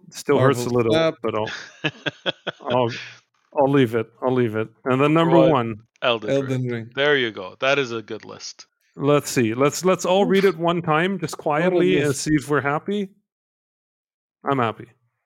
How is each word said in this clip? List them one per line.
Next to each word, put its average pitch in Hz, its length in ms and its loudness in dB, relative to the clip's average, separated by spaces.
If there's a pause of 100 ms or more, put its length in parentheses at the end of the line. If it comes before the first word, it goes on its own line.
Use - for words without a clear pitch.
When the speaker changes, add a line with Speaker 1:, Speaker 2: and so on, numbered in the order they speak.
(120)
Speaker 1:
Still - 280 0
hurts 127 260 4
a 120 40 -4
Speaker 2:
Marvel 120 80 0
Speaker 1:
little, 117 160 2
Speaker 2:
Snap. 160 200 2 (100)
Speaker 1:
but 107 120 -2
I'll, - 960 -8 (300)
Speaker 3:
<laughs> - 0 -
Speaker 1:
I'll, 123 300 0 (680)
I'll 139 140 4
leave 127 240 4
it. 113 120 -2 (140)
I'll 127 120 0
leave 120 220 0
it. 110 120 -4 (180)
And 131 160 2
then 147 120 2
Speaker 3:
Number 165 220 2
Speaker 1:
number - 40 8
Speaker 3:
one, 147 120 6
Speaker 1:
one. 117 240 0 (260)
Speaker 3:
Elden 113 280 -2
Speaker 2:
Elden 131 340 -2
Speaker 3:
Ring. 123 80 -4
Speaker 2:
Ring. 117 240 -10
Speaker 3:
There 143 220 2
you 120 140 0
go. 98 280 -12
That 139 200 0
is 127 120 -2
a 113 100 -6
good 104 240 -12
list. - 420 -18 (280)
Speaker 1:
Let's 143 360 0
see. 113 220 2
Let's, 143 320 0
let's 185 200 0
all 185 200 2
read 190 200 2
Speaker 2:
Oof. 185 100 2
Speaker 1:
it 160 40 -12
one 170 220 0
time, 170 380 0
just 151 180 -8
Speaker 2:
What - 20 -14
a - 40 -16
Speaker 1:
quietly, 170 560 2
and 147 100 0
Speaker 2:
list. 135 120 -4
Speaker 1:
see 151 140 -2
if 131 140 -2
we're 143 120 0
happy. 190 480 -4 (1300)
I'm 139 160 -2
happy. 113 280 -4 (380)